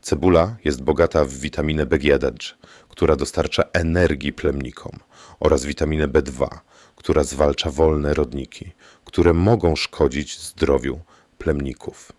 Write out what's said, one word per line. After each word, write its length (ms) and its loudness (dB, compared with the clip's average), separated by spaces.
Cebula 640 2
jest 180 -2
bogata 420 2
w 80 -6
witaminę 540 -4
B 140 0
jeden, 360 2
która 280 2
dostarcza 460 -2
energii 600 0
plemnikom, 680 -6
oraz 240 2
witaminę 440 -2
B 140 2
dwa, 380 -6
która 280 0
zwalcza 460 0
wolne 440 2
rodniki, 580 -6
które 280 2
mogą 440 2
szkodzić 640 -2
zdrowiu 600 -2
plemników. 800 -6